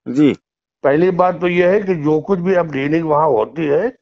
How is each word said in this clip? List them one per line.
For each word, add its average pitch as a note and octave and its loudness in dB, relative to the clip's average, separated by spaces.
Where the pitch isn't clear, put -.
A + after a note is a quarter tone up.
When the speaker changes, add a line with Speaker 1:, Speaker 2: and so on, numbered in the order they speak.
Speaker 1:
जी। B2 2
Speaker 2:
पहली D#3+ 2
बात F3+ 0
तो F3+ 0
ये F3 2
है G3+ 2
कि F#3 -2
जो D#3 0
कुछ F#3 -4
भी F3+ -2
अब E3+ -2
डीलिंग D3+ -2
वहाँ D3+ 2
होती B2 -2
है, E3+ 0